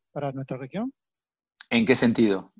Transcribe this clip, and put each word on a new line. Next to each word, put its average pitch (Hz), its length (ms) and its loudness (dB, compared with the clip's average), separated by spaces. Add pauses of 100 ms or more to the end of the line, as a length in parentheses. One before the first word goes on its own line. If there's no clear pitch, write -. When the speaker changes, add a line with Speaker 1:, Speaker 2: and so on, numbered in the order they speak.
(140)
Speaker 1:
para 143 180 -6
nuestra 135 240 -10
región? 170 380 -8 (800)
Speaker 2:
¿En 117 140 4
qué 131 80 6
sentido? 110 640 2